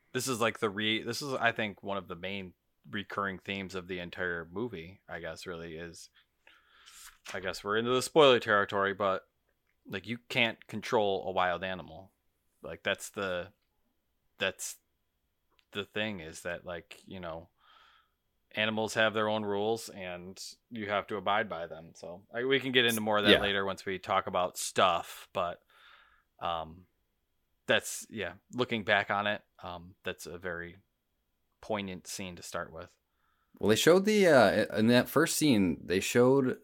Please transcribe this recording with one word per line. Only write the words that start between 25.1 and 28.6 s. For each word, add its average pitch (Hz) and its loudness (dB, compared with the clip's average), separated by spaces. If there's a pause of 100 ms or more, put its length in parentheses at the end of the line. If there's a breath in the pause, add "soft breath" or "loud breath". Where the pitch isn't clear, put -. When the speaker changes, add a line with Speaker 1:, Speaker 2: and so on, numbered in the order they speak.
Speaker 1:
but, 87 -4 (760 soft breath)
um, 82 -8 (800)
that's, - 0
yeah, 90 -8 (200)
looking 117 -2